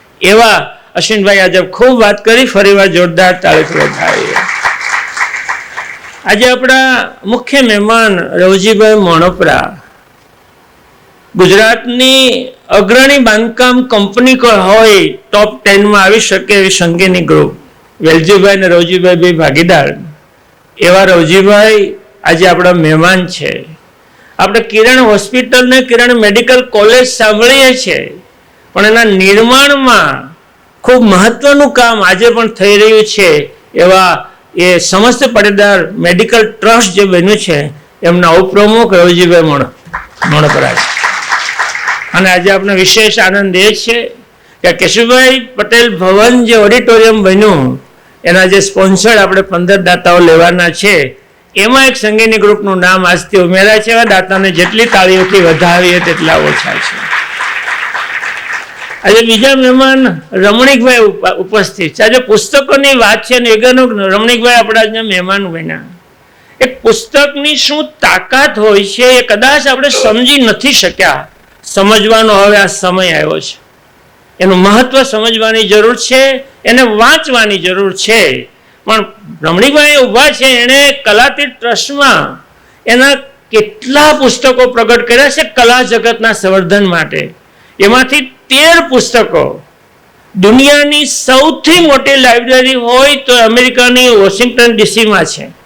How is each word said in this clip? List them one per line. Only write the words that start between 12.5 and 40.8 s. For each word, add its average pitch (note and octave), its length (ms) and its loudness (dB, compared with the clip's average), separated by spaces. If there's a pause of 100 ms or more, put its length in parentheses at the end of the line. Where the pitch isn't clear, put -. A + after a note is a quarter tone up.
અગ્રણી A#3+ 500 2
બાંધકામ A#3+ 640 0
કંપની A#3+ 520 0
કોઈ B3 160 2
હોય, G3+ 580 4
ટોપ G#3+ 560 -2
ટેનમાં G3+ 380 2
આવી G#3 180 2
શકે F#3+ 340 -2
એવી G3 160 2
સંઘીની F3+ 500 -2
ગ્રુપ, D3+ 360 0 (440)
વેલજીભાઈ F#3 560 2
અને F#3+ 120 0
રવજીભાઈ F3+ 460 2
બે F3 180 2
ભાગીદાર D3+ 640 0 (840)
એવા F3+ 260 2
રવજીભાઈ F#3+ 920 2 (300)
આજે E3+ 240 0
આપણા F3+ 240 2
મહેમાન E3+ 540 0
છે. - 380 -8 (760)
આપણે G3+ 220 0
કિરણ A#3 420 0
હોસ્પિટલ B3 640 0
ને B3+ 120 2
કિરણ A#3+ 340 0
મેડિકલ A#3+ 480 2
કોલેજ B3 460 2
સાંભળીએ B3 680 0
છીએ, D3 380 -6 (580)
પણ G3 140 0
એના A3+ 180 2
નિર્માણમાં G#3 1300 0 (460)
ખૂબ B3 200 2
મહત્વનું A#3 680 2
કામ A#3 300 0
આજે F#3+ 280 2
પણ A#3 180 0
થઈ G3+ 280 0
રહ્યું G#3+ 280 4
છે E3 460 -2 (240)
એવા F3+ 560 2 (260)
એ F3+ 220 0
સમસ્ત A#3+ 500 0
પાટીદાર G3+ 600 0
મેડિકલ G#3+ 640 0
ટ્રસ્ટ A3+ 400 0
જે G3+ 120 0
બન્યું F#3 320 0
છે, D3+ 340 -4 (320)
એમના F3 260 2
ઉપપ્રમુખ G3+ 640 2
રવજીભાઈ F3 480 2
મણ-, C#3 280 -2 (560)
મણપરા C#3+ 480 0
છે. - 180 -4 (1200)